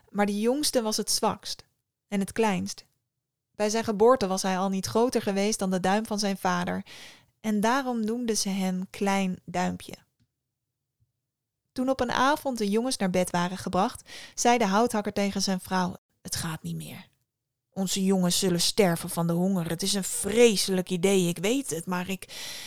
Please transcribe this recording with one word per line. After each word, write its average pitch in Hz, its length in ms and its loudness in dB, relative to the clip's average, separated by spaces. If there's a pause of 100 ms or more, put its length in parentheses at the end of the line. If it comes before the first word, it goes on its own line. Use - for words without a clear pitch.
maar 202 180 0
de 208 140 -2
jongste 262 420 2
was 214 140 -2
het 208 140 -2
zwakst - 540 -2 (440)
en 202 120 0
het 190 120 -4
kleinst. 196 520 -2 (680)
Bij 208 200 -2
zijn 226 140 0
geboorte 226 420 4
was 190 160 -2
hij 190 160 0
al 196 100 0
niet 190 180 -2
groter 233 360 2
geweest 202 360 0
dan 190 120 -2
de 185 100 0
duim 196 260 2
van 208 120 -4
zijn 196 180 -2
vader, 180 480 -2 (560)
en 214 200 0
daarom 240 440 0
noemden 226 320 -2
ze - 120 -2
hem 185 420 -2
Klein 196 540 0
Duimpje. 180 500 -4 (1800)
Toen 254 160 -2
op 262 120 0
een 240 120 0
avond 269 460 2
de 208 100 0
jongens 233 280 0
naar 190 140 0
bed 180 200 0
waren 180 280 -2
gebracht, 190 520 -2 (240)
zei 240 240 4
de 226 80 2
houthakker 208 460 2
tegen 196 300 0
zijn 185 180 0
vrouw: 185 360 -2 (240)
"Het - 160 -8
gaat 160 260 -8
niet 165 140 -6
meer. 160 320 -12 (640)
Onze 190 320 -2
jongens 185 340 4
zullen 175 220 2
sterven 170 500 2
van 170 160 0
de 170 60 2
honger. 180 360 0
Het 165 140 -4
is 196 120 0
een 190 100 -2
vreselijk 202 840 2
idee, 185 380 4
ik 175 100 -2
weet 240 320 -2
het, 165 160 -6
maar 180 220 -4
ik, 190 200 -8 (380)